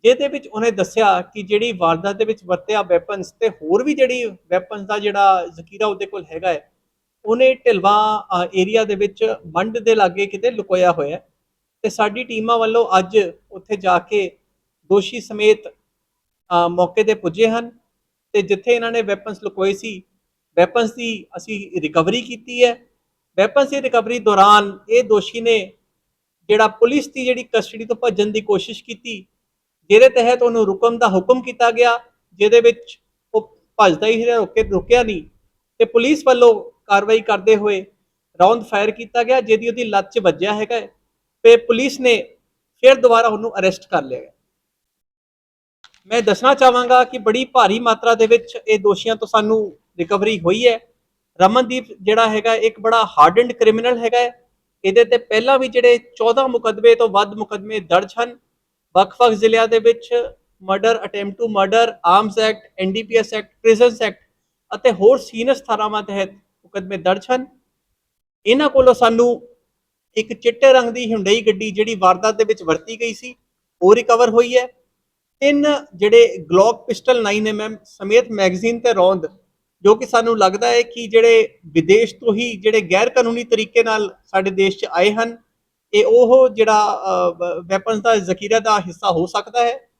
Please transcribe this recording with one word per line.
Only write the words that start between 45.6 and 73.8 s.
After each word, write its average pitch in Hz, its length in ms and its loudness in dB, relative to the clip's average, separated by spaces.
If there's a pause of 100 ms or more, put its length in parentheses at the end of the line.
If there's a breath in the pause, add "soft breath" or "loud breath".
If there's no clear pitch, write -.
ਮੈਂ 226 160 -2
ਦੱਸਣਾ 220 320 2
ਚਾਹਾਂਗਾ 254 500 4
ਕਿ 247 140 -6
ਬੜੀ 226 280 -2
ਭਾਰੀ 220 340 2
ਮਾਤਰਾ 233 360 0
ਦੇ 220 120 2
ਵਿੱਚ 233 300 0 (100)
ਇਹ 214 120 0
ਦੋਸ਼ੀਆਂ 208 360 -2
ਤੋਂ 220 120 -10
ਸਾਨੂੰ 214 500 -2 (220)
ਰਿਕਵਰੀ 196 400 -2
ਹੋਈ 208 280 0
ਹੈ। 226 120 0 (600)
ਰਮਨਦੀਪ 240 440 0 (160)
ਜਿਹੜਾ 220 280 2
ਹੈਗਾ 220 260 -2
ਇੱਕ 220 240 -4
ਬੜਾ 220 260 2
ਹਾਰਡਨਡ 196 480 2
ਕ੍ਰਿਮੀਨਲ 233 440 0
ਹੈਗਾ 233 220 0
ਹੈ, 240 300 -4 (360)
ਇਹਦੇ 202 180 4
ਤੇ 240 140 0
ਪਹਿਲਾਂ 240 420 0
ਵੀ 262 80 -2
ਜਿਹੜੇ 240 300 4
ਚੌਦਾਂ 233 500 -2
ਮੁਕੱਦਮੇ 233 480 2
ਤੋਂ 233 140 0
ਵੱਧ 202 240 -2
ਮੁਕੱਦਮੇ 208 460 -10
ਦਰਜ 180 340 -2 (100)
ਹਨ 240 160 -10 (560)
ਵੱਖ-ਵੱਖ 214 380 2
ਜ਼ਿਲ੍ਹਿਆਂ 220 340 2
ਦੇ 226 120 0
ਵਿੱਚ, 233 540 -2 (300)
murder, 196 360 -2
attempt 202 320 -10
to 233 160 -6
murder, 214 420 2
arms 202 420 0
act, 220 480 -4
ਐਨ 190 140 -4
ਡੀ 220 100 -6
ਪੀ 220 120 -8
ਐਸ 220 180 0
act, 208 140 -10
prisons 226 480 2 (120)
act - 240 -12 (440)
ਅਤੇ 233 160 0
ਹੋਰ 208 260 4
ਸੀਨੀਅਰ 240 380 -4
ਧਾਰਾਵਾਂ 214 480 -6
ਤਹਿਤ 196 300 -6
ਮੁਕੱਦਮੇ - 640 -14
ਦਰਜ 185 280 -2 (100)
ਹਨ। 262 120 -8 (1000)
ਇਹਨਾਂ 269 240 2
ਕੋਲੋਂ 262 240 4
ਸਾਨੂੰ 240 540 0 (680)
ਇੱਕ 220 180 -6
ਚਿੱਟੇ 240 400 2
ਰੰਗ 240 160 2
ਦੀ 226 240 -6
Hyundai 208 340 0
ਗੱਡੀ 214 240 -4
ਜਿਹੜੀ 214 240 -4
ਵਾਰਦਾਤ 185 400 2
ਦੇ 220 80 -2
ਵਿੱਚ 214 200 -4
ਵਰਤੀ 165 360 -6
ਗਈ 233 140 -6
ਸੀ, 247 220 -18 (460)